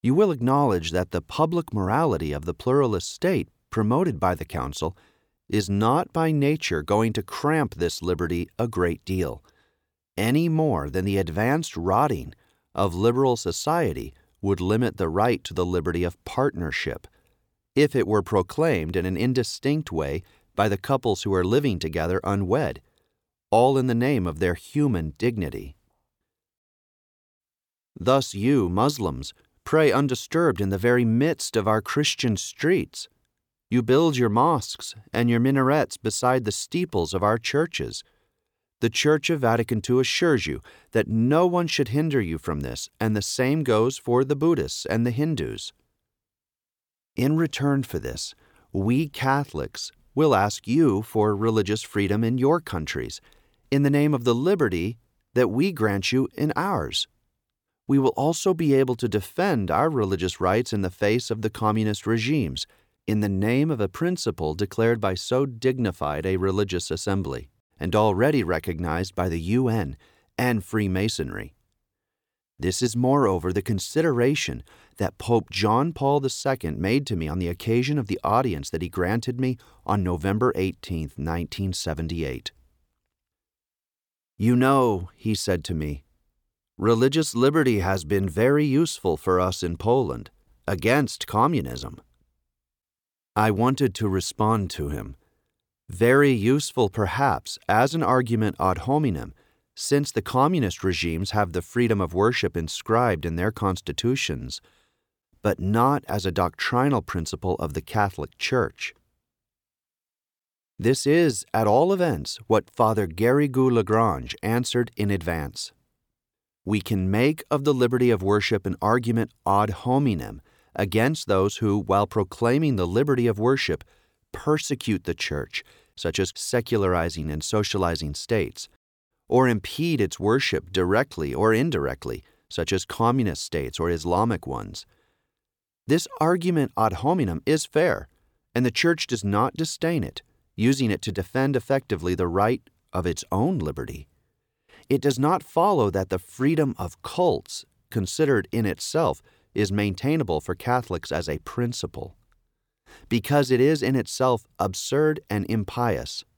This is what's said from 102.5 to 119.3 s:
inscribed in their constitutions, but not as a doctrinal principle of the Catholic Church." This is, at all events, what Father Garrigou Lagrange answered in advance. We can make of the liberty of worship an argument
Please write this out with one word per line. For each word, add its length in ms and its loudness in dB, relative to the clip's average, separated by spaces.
inscribed 680 0
in 120 -4
their 160 0
constitutions, 1080 -4
but 180 -2
not 480 2
as 180 -2
a 60 -2
doctrinal 720 0
principle 580 -4
of 140 -4
the 80 -4
Catholic 540 -2
Church." 560 -2
This 300 0
is, 480 4
at 140 2
all 240 4
events, 560 -2
what 200 2
Father 380 2
Garrigou 640 2
Lagrange 720 0
answered 540 0
in 160 0
advance. 580 -4
We 140 0
can 300 0
make 400 2
of 140 0
the 100 4
liberty 340 2
of 140 2
worship 420 0
an 160 -2
argument 540 0